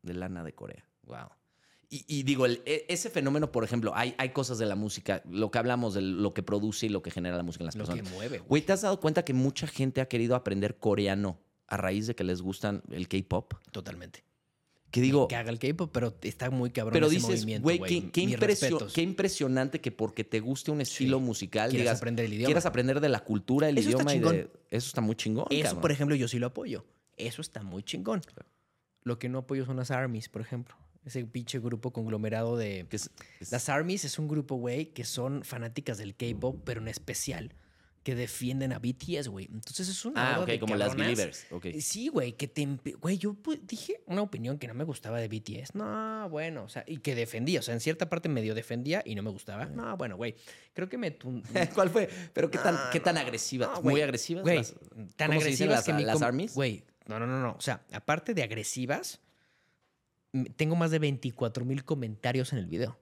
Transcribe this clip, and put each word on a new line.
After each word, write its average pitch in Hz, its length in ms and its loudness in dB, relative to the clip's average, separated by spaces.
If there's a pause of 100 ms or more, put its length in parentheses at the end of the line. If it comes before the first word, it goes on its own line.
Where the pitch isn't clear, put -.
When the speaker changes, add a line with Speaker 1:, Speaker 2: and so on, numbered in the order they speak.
Speaker 1:
de 87 120 -8
lana 90 300 -6
de 78 100 -10
Corea. - 320 -16 (180)
Wow. 62 260 -16 (600)
Y, 143 160 -12
y 143 180 -2
digo, 131 220 4
el, 120 200 2
e-, 151 240 -2
ese 175 200 -2
fenómeno, 147 440 0
por 113 100 2
ejemplo, 110 320 0
hay, 123 220 2
hay 131 140 0
cosas 123 260 -2
de 110 80 2
la 98 100 0
música, 101 540 -2
lo 101 220 0
que 120 80 2
hablamos 120 340 2
de 98 80 2
lo 95 320 2
que 95 100 -2
produce 104 440 0
y - 20 2
lo 98 120 0
que 98 100 -8
genera 90 260 -2
la 87 60 -2
música 87 200 -6
en 82 40 -4
las 76 100 -6
Speaker 2:
Lo - 80 -4
que 85 60 -2
Speaker 1:
personas. 92 220 -4
Speaker 2:
mueve, 107 260 -6
güey. - 100 -16
Speaker 1:
Güey, 151 140 6
¿te 190 100 4
has 190 80 2
dado 196 180 2
cuenta 160 240 2
que 143 100 0
mucha 135 340 2
gente 131 340 0
ha 127 80 -2
querido 120 260 4
aprender 101 440 0
coreano 101 600 2 (280)
a 101 100 -2
raíz 98 300 0
de 120 80 -2
que 95 100 -2
les 90 160 0
gustan 95 400 -2 (100)
el 90 160 -4
K-pop? - 460 -2 (180)
Speaker 2:
Totalmente. 90 540 -12 (680)
Speaker 1:
Que 123 100 4
digo 135 220 6
Speaker 2:
Me - 120 2
caga 117 160 -2
el 117 80 -4
K-pop, 160 320 0
pero 120 300 0
está 127 280 -4
muy 123 200 0
cabrón 113 240 -2
Speaker 1:
pero 156 140 6
Speaker 2:
ese 156 80 6
Speaker 1:
dices, 120 140 2 (120)
Speaker 2:
movimiento, 110 220 -2
Speaker 1:
Güey, 170 160 6
Speaker 2:
güey. 180 240 2
Speaker 1:
qué, 92 80 -8
qué 170 160 2
Speaker 2:
Mis 123 80 2
Speaker 1:
impresio-, 202 340 4
Speaker 2:
respetos. 113 240 0
Speaker 1:
qué 165 80 2
impresionante 135 800 2
que 120 100 -2
porque 110 320 -2
te 113 160 0
guste 131 320 -2
un 151 80 0
estilo 131 380 2
Speaker 2:
Sí. 131 80 2
Speaker 1:
musical, 107 440 0
Speaker 2:
Quieras 127 140 4
Speaker 1:
digas, 117 140 4
Speaker 2:
aprender 117 280 0
el 107 80 -2
idioma. 110 120 0
Speaker 1:
quieras 156 200 6
aprender 131 360 4
de 147 80 6
la 113 100 4
cultura, 131 480 4
el 143 100 4
Speaker 2:
Eso 104 120 6
está - 140 6
Speaker 1:
idioma 139 120 4
y 131 40 6
de 110 60 4 (180)
Speaker 2:
chingón. - 80 -10 (180)
Speaker 1:
eso 120 180 0
está 131 140 0
muy 110 140 4
chingón, 110 340 -2
Speaker 2:
Eso, 147 140 2
Speaker 1:
cabrón. 175 180 0
Speaker 2:
por 156 100 4
ejemplo, 143 240 2
yo 120 140 2
sí 120 100 0
lo 120 80 2
apoyo. 123 380 -6 (320)
Eso 113 240 -8
está - 200 -10
muy 98 220 -8
chingón. 196 380 -2
Speaker 1:
Claro. - 260 -18 (560)
Speaker 2:
Lo 120 160 -2
que 127 80 -4
no 127 120 -2
apoyo 131 260 -2
son 131 100 -4
las 127 160 -2
armies, 123 380 -2
por 107 120 -8
ejemplo. 120 360 -8 (260)
Ese 123 220 -6
pinche 120 340 -6
grupo 120 320 -4
conglomerado 113 640 0
de 98 340 -4
Speaker 1:
Que 107 60 -6
es, - 140 -6 (320)
es 87 100 -8
Speaker 2:
Las 120 160 -2
armies 160 380 2
es 135 120 -4
un 156 120 -2
grupo, 139 260 0
güey, 127 380 -2
que 123 100 -8
son 131 400 -4
fanáticas 117 540 -6
del 101 180 -10
K-pop, 120 480 -2
pero 117 160 -4
en 110 80 -6
especial 113 640 -6 (480)
que 131 120 -2
defienden 123 580 -2
a 110 60 -4
B 120 160 -2
T 165 240 -4
S, 135 140 -4
güey. 95 200 -8
Entonces 180 380 -8
es 190 160 -6
una 131 240 2
Speaker 1:
Ah, 123 60 2
Speaker 2:
ola - 80 2
Speaker 1:
ok, - 60 0
Speaker 2:
de 113 100 2
Speaker 1:
como 107 160 2
las 101 140 4
Speaker 2:
cabronas. 113 180 0 (100)
Speaker 1:
Believers, 87 320 -2
ok. 87 160 -10
Speaker 2:
Eh, 151 160 -6
sí, 233 280 -2
güey, 127 240 0
que 139 140 -6
te - 140 -4
empe-, 139 380 -4
güey, 185 180 0
yo 208 160 0
pu-, 294 320 -4
dije - 400 -8
una 185 160 -2
opinión 143 380 -4
que 123 80 -10
no 117 80 -10
me 139 80 -4
gustaba 120 360 -4
de 113 80 -2
B 110 140 -4
T 110 180 -8
S. 139 160 -12
No, 214 540 -6
bueno, 156 360 -4
o 113 40 -16
sea, - 160 -10
y 160 120 -8
que 131 180 -4
defendía, 120 460 0
o - 20 -6
sea, 120 100 -4
en 117 60 -2
cierta 165 280 -2
parte 170 220 -2
medio 110 240 0
defendía 123 500 -2
y 110 120 -6
no 98 80 -4
me 107 80 -4
gustaba. 104 340 -8
Speaker 1:
Ujú. 143 100 -10
Speaker 2:
No, 226 220 -6
bueno, 113 200 -6
güey, 113 180 -4 (380)
creo 180 140 -4
que 247 120 -8
me 175 180 -4
tun- 127 260 -8
Speaker 1:
<laughs> 170 300 0
¿Cuál 190 160 6
fue? 196 180 4 (240)
¿Pero 156 200 2
qué 117 80 -2
tan, 165 160 4
Speaker 2:
No, 139 60 0 (100)
Speaker 1:
qué 131 80 2
tan 170 160 4
Speaker 2:
no, 151 60 2
Speaker 1:
agresivas? 120 480 -2
Speaker 2:
no, 269 120 -4
Speaker 1:
¿Muy 135 120 6
Speaker 2:
güey. 147 100 6
Speaker 1:
agresivas? 147 400 -2
Speaker 2:
Güey, 165 140 6
Speaker 1:
Las, 113 180 -2 (400)
Speaker 2:
tan 151 140 2
Speaker 1:
¿cómo 156 120 6
se 151 80 4
dicen 131 200 4
Speaker 2:
agresivas - 80 -
Speaker 1:
las, 113 80 2
Speaker 2:
que - 80 2
mi - 100 4
Speaker 1:
las 110 140 4
Speaker 2:
com-, 147 80 4
Speaker 1:
armies? 139 280 0
Speaker 2:
güey, 127 300 0 (240)
no, 107 120 -4
no, 117 60 -2
no, 131 140 -2
no. 120 180 -2
O - 40 -12
sea, - 300 -2
aparte 160 440 -2
de 147 80 2
agresivas, 120 760 -4 (1120)
m-, 131 240 -2
tengo 156 200 2
más 165 160 2
de 160 80 4
veinticuatro 123 680 -2
mil 135 200 -2
comentarios 127 680 -2
en 123 60 0
el 87 80 -4
video. 120 340 -4